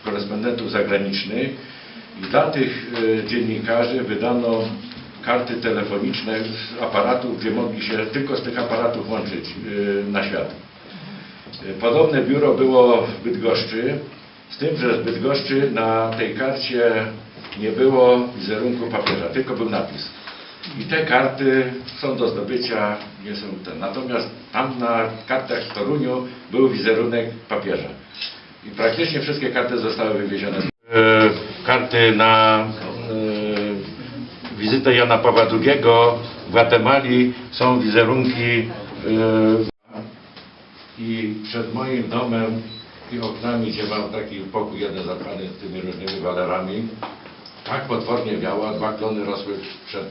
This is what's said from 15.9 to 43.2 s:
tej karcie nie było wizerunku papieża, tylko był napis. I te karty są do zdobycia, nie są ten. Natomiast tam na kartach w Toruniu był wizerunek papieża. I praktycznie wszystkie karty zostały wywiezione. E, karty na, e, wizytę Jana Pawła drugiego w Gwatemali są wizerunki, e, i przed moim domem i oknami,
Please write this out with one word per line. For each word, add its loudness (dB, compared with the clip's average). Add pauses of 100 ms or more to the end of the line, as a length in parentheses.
tej -2
karcie 2 (540)
nie 0
było 8 (180)
wizerunku -2
papieża, -2
tylko -2
był -2
napis. -4 (680)
I -6
te 0
karty 2 (260)
są -2
do 2
zdobycia, -2 (300)
nie -8
są -10 (200)
ten. -10
Natomiast -4 (240)
tam -2
na 0 (180)
kartach -2
w -12
Toruniu -2 (240)
był 6
wizerunek 0 (200)
papieża. -4 (800)
I -12
praktycznie 0
wszystkie -2
karty 0
zostały 0
wywiezione. -2
E, -2 (1040)
karty 4
na, 6 (1900)
e, -10
wizytę 4
Jana 6
Pawła 6
drugiego 6 (280)
w -10
Gwatemali 6 (180)
są 4
wizerunki, 4
e, -2 (2250)
i -2 (100)
przed -6
moim -2
domem -2 (500)
i -6
oknami, -4